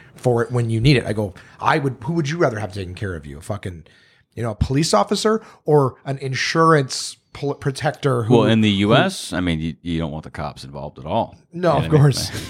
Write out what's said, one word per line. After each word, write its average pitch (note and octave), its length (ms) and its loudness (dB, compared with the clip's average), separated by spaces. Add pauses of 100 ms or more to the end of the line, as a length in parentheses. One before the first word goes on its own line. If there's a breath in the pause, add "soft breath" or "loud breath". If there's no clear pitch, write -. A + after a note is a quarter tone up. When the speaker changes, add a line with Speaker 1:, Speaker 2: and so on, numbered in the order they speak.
(160 loud breath)
Speaker 1:
for A#2+ 280 0
it - 80 -6
when A#2+ 180 -2
you A2+ 120 0
need C3 160 6
it." - 80 -2
I G#2 80 -4
go, G#2 200 -4 (260 loud breath)
"I C#3+ 200 2
would, C3+ 240 -4
who D3 100 -6
would E3 160 -2
you E3 80 -6
rather B2+ 220 0
have G#2 140 -8
taking F#2 220 -8
care F#2+ 200 -8
of C#2+ 100 -12
you? C#2+ 140 -14
A - 20 -18
fucking, F2+ 440 -10 (500 soft breath)
you A2 80 -8
know, A#2 80 -4
a G#2 40 -8
police C#3+ 380 0
officer G#3+ 480 2 (240 loud breath)
or C#3+ 300 4 (100)
an C#3 140 -6
insurance C#3+ 960 2 (160)
pol-, C#3+ 220 -6
protector C3+ 680 -2
who," A#2 160 4
Speaker 2:
Well, G#2+ 80 4
in A2 140 4
the G#2+ 100 4
Speaker 1:
who G2 60 2 (120)
Speaker 2:
U A#2 60 6
S, F#3 380 0
I E2+ 80 -2
mean, E2+ 180 0
you, D#2+ 220 -4
you E2 160 -4
don't D#2+ 140 -4
want D2+ 140 -10
the D2 40 -16
cops D2 340 -10
involved C#2 360 -14
at - 60 -16
all. G2+ 300 -4 (160)
Speaker 1:
No, - 20 -20
Speaker 2:
You F3 80 -8
know F3 100 2
Speaker 1:
of C#3+ 60 2
Speaker 2:
what C#3+ 80 0
I - 40 -4
mean? D3+ 120 6
Speaker 1:
course. C#3+ 300 2 (180)